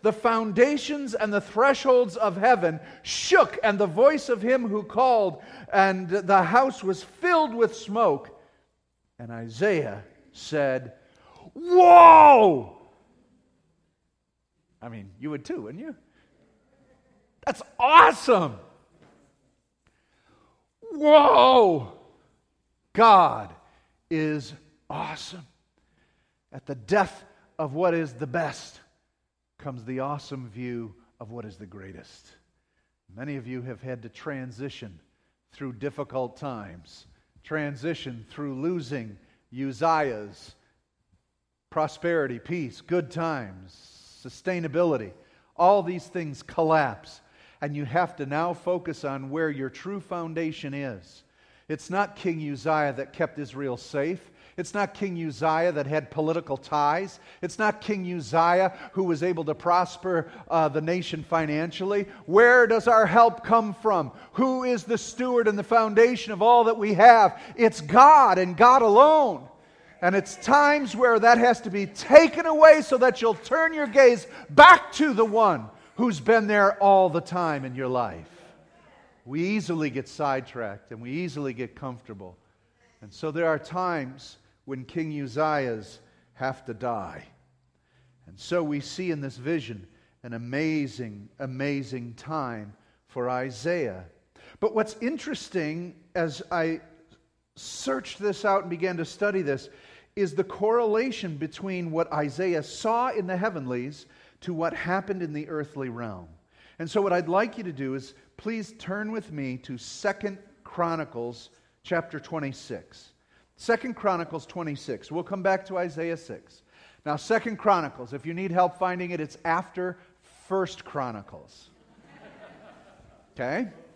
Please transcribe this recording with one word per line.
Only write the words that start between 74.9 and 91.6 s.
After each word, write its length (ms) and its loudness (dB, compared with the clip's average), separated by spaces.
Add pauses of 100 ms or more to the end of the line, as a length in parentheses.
to 200 0
the 120 2
one 420 0 (280)
who's 260 -2
been 260 2
there 340 2
all 280 6
the 100 -2
time 460 -6
in 100 -12
your 140 -6
life. 400 -6 (960)
We 160 -8
easily 480 -4
get 180 -8
sidetracked 840 -8
and 100 -18
we 100 -14
easily 400 -8
get 240 -12
comfortable. 600 -16 (640)
And 100 -20
so 200 -10
there 160 -4
are 120 -2
times 800 -10 (280)
when 180 -12
King 280 -10
Uzziahs 880 -6 (340)
have 320 -10
to 80 -12
die. 500 -10 (1040)
And 120 -20
so 240 -4
we 160 -6
see 320 -8
in 100 -6
this 160 -12
vision 500 -8 (360)
an 100 -16
amazing, 960 -8 (100)
amazing 760 -8